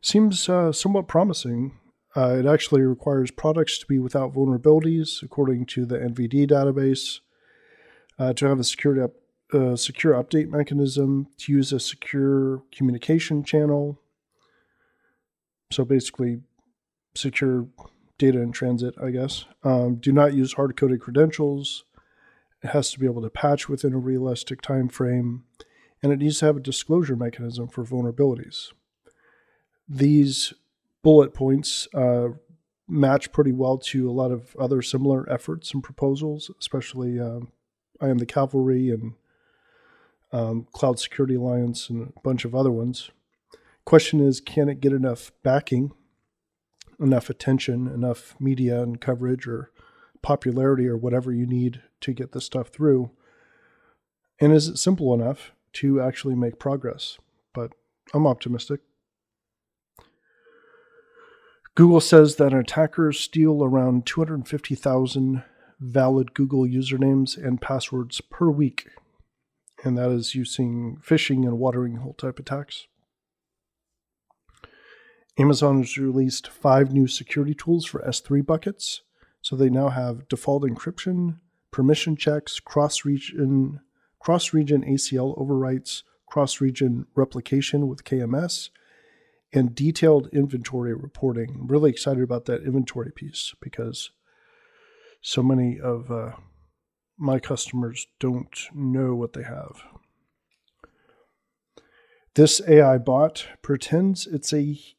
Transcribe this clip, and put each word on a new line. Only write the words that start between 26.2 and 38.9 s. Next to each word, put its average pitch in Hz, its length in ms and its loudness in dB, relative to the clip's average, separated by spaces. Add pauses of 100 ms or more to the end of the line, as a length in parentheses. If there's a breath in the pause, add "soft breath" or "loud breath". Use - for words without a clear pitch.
needs 147 180 0
to 156 80 2
have 151 100 4
a 139 40 -8
disclosure 139 560 -2
mechanism 117 500 -8
for 120 180 -10
vulnerabilities. 123 880 -2 (1160)
These 143 680 2 (480)
bullet 151 320 8
points, 135 600 -2
uh, 123 340 0 (580)
match 139 460 2
pretty 143 180 4
well 127 280 0
to 127 300 -4
a 120 40 -4
lot 127 180 -2
of 120 260 -8
other 131 260 0
similar 135 460 0
efforts 156 460 -8
and 135 80 -4
proposals, 147 680 -4 (100)
especially, 127 580 -6
uh, 120 220 -8 (600)
I 139 80 -2
Am 127 100 2
the 120 80 -2
Cavalry 131 640 0